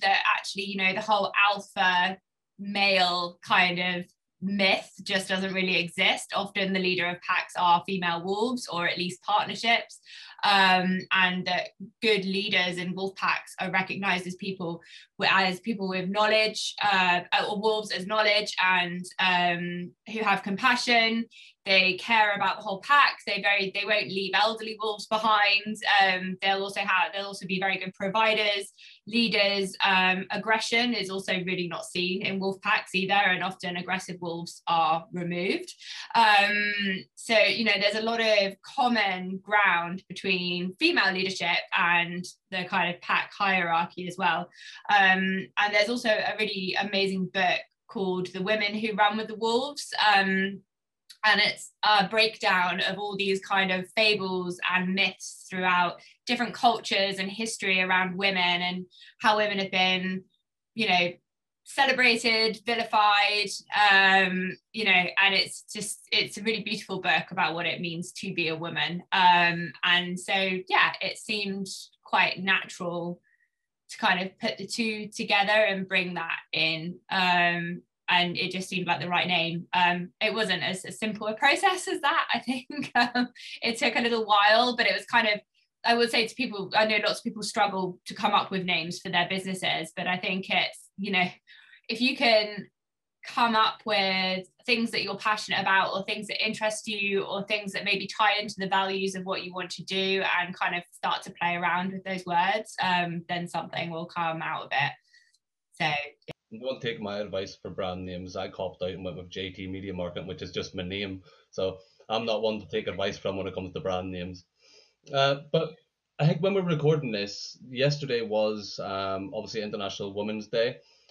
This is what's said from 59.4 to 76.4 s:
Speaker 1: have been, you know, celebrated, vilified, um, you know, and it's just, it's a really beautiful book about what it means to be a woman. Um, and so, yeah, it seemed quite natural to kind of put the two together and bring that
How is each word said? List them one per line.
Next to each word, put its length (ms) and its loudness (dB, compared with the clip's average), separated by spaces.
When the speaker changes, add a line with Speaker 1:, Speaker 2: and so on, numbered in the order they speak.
Speaker 1:
have 140 -2
been, 520 0
you 120 -2
know, 260 2
celebrated, 1000 2
vilified, 840 2
um, 640 6
you 140 -4
know, 60 4
and 420 4
it's 300 -2
just, 480 -10
it's 260 -2
a 60 -10
really 180 -2
beautiful 400 -6
book 300 0
about 240 0
what 100 -4
it 160 -4
means 300 -8
to 240 -10
be 140 -2
a 60 -4
woman. 460 -4
Um, 600 6
and 360 2
so, 140 -4
yeah, 580 2
it 160 -6
seemed 500 -6
quite 340 0
natural 840 -2
to 80 -16
kind 260 2
of 140 -10
put 220 -4
the 80 -10
two 400 -4
together 460 0
and 340 2
bring 260 0
that 240 -6